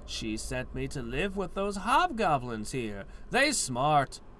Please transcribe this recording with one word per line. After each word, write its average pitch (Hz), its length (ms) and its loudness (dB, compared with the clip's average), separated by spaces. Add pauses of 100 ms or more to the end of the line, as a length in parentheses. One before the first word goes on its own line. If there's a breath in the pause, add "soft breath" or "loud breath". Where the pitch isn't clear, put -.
She 110 300 -4
sent 127 380 -4
me 131 140 -4
to 139 140 -4
live 147 340 -2
with 185 180 -4
those 196 240 -2
hobgoblins 190 920 2
here. 104 320 -4 (260 loud breath)
They 269 220 4
smart. 135 680 2 (180)